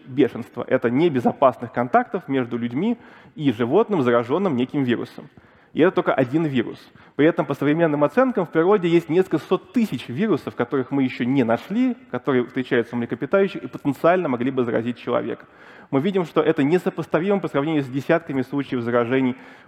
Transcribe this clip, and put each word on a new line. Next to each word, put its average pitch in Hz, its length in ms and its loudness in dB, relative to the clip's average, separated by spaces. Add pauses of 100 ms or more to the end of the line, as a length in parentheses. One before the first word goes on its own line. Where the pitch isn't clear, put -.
бешенства. 127 640 0
Это 127 220 2
небезопасных 131 840 2
контактов 180 540 0
между 127 300 -2
людьми 135 400 -2 (380)
и 151 160 0
животным, 151 520 2
заражённым 123 520 2
неким 131 280 -2
вирусом. 117 440 -4 (460)
И - 80 2
это 180 100 6
только 180 220 0
один 135 320 0
вирус. 131 340 -4 (380)
При 143 100 4
этом, 165 180 0
по 143 80 -4
современным 147 500 0
оценкам, 226 420 2
в - 40 -8
природе 175 380 2
есть 165 220 2
несколько 180 280 0
сот - 360 -4
тысяч 208 340 -2
вирусов, 151 480 -2
которых 127 360 -2
мы 139 120 0
ещё 127 220 -4
не 131 180 2
нашли, 208 520 0 (140)
которые 123 360 0
встречаются 123 500 -2
у 120 40 -4
млекопитающих 143 640 -2
и - 60 -10
потенциально 160 640 0
могли 123 200 -2
бы 131 140 0
заразить 120 340 -2
человека. 117 480 -4 (460)
Мы 135 80 2
видим, 180 260 0
что 156 160 0
это 156 220 0
несопоставимо 180 760 0
по 170 80 -4
сравнению 147 360 -2
с 135 40 -12
десятками 135 540 -2
случаев 135 400 -4
заражений 123 540 0 (320)